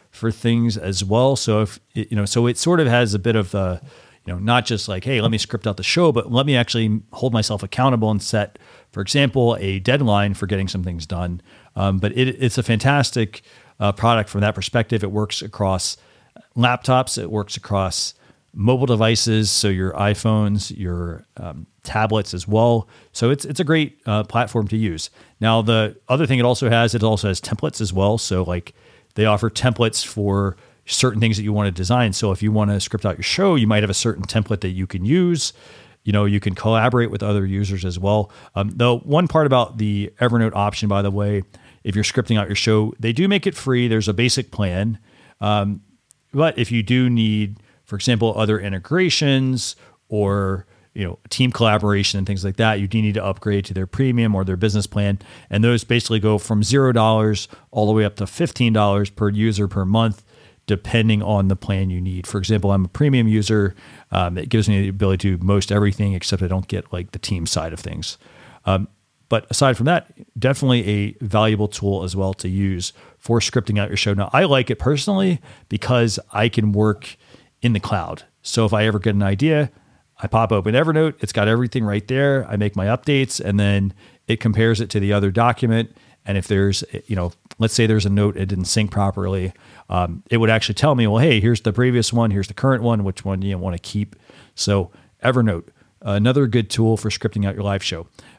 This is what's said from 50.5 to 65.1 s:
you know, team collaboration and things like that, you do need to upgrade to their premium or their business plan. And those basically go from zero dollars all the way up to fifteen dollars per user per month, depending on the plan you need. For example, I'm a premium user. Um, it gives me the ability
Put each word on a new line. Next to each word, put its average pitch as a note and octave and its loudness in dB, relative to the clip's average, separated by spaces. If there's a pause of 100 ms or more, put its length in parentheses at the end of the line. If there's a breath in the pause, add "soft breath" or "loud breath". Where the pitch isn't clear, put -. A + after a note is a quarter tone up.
you G#2 -4
know, F2 -8 (100)
team B2+ 0
collaboration G#2 2
and F#2+ -2
things G2 -4
like F#2+ -4
that, A2 2
you G2 -2
do A2 0
need G#2 0
to G#2 -4
upgrade G2 -2
to F#2+ -10
their F#2+ -2
premium A#2+ 2
or F#2+ 0
their F#2 -2
business G2+ 0
plan. G2+ 0 (320 loud breath)
And G#2+ 2
those A#2 4
basically A2+ 0
go G#2+ 2
from G#2+ 0
zero B2+ 4
dollars A2 2 (220 loud breath)
all G#2+ 0
the G#2+ 2
way A2 4
up G2+ -2
to G2 -4
fifteen B2+ 0
dollars G#2 2
per G#2+ -2
user G#2 0
per F#2+ -2
month, A2 0 (540 soft breath)
depending A2 2
on G2 2
the F#2+ 2
plan F#2+ -2
you F2+ -4
need. F2+ -6
For G2+ -6
example, G2+ 0
I'm F#2+ 2
a - -8
premium C3 2
user. G#2+ 2 (360 loud breath)
Um, F2+ 0
it - -8
gives G#2+ 2
me G2+ 4
the G2 0
ability G2 0